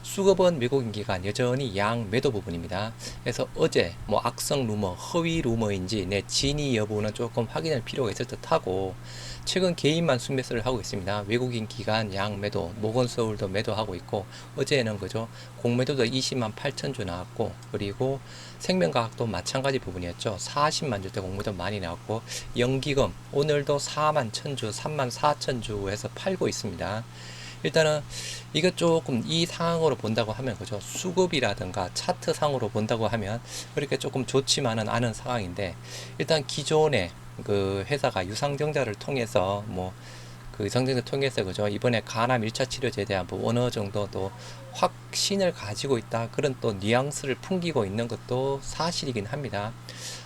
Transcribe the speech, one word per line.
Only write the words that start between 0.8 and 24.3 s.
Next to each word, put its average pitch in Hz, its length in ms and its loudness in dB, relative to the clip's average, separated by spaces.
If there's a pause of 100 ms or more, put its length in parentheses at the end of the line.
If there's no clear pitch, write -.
기관 98 340 -2
여전히 123 500 0
양 107 320 2
매도 127 220 4
부분입니다. 92 640 -2 (280)
그래서 127 320 -2
어제 135 400 4 (120)
뭐, 104 180 2
악성 131 420 0
루머, 104 280 0
허위 165 480 0
루머인지, 104 640 2
네, 98 200 2
진위 143 500 2
여부는 107 360 2
조금 117 380 0
확인할 156 320 0
필요가 123 280 0
있을 123 140 -2
듯하고, 95 720 0 (500)
최근 180 300 4
개인만 156 440 4
순매수를 123 460 -2
하고 123 160 2
있습니다. 98 460 -2
외국인 120 400 0
기관 107 480 0
양 101 260 -2
매도, 98 360 -2
모건서울도 110 720 0
매도하고 104 480 0
있고, 95 280 -4 (320)
어제는, 123 420 2
그죠, 110 300 -4 (300)
공매도도 123 460 4
이십만 123 500 0
팔천 - 380 -4
주 123 120 -4
나왔고, 90 480 -4 (200)
그리고 131 480 -2 (400)
생명과학도 147 640 2
마찬가지 127 540 0
부분이었죠. 90 580 -4
사십만 147 640 0
주대 95 180 -4
공매도 98 340 -4
많이 95 260 -2
나왔고, 90 400 -4 (380)
연기금 131 560 2 (180)
오늘도 147 460 2
사만 147 520 2